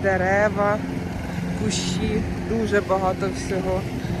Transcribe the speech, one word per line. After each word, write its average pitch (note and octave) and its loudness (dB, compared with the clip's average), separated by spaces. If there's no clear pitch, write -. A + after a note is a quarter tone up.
дерева, G3 4
кущі. - 0
Дуже G#3 2
багато F#3+ 0
всього. F#3+ -2